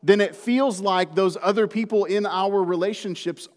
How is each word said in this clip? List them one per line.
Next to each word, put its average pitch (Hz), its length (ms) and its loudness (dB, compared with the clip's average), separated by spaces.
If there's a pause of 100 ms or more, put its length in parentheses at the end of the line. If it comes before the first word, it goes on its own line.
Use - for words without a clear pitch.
then 196 180 6
it 190 140 0
feels 247 440 0
like 185 360 0
those 190 260 2
other 208 240 2
people 214 400 0
in 202 220 -2
our 190 360 0
relationships 175 920 -4